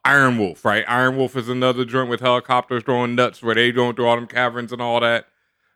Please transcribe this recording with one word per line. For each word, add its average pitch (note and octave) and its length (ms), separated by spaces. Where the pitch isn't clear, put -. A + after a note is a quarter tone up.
Iron C3+ 340
Wolf, F#2 260
right? G#2+ 240
Iron B2+ 280
Wolf C3 200
is A#2 140
another B2+ 340
joint B2 240
with A#2+ 120
helicopters B2 640
throwing A#2+ 300
nuts A#2+ 280
where A2+ 120
they A#2+ 180
going A#2+ 220
through A#2+ 120
all A#2 100
them A#2+ 100
caverns A#2+ 460
and A#2+ 80
all A#2+ 200
that. A#2 260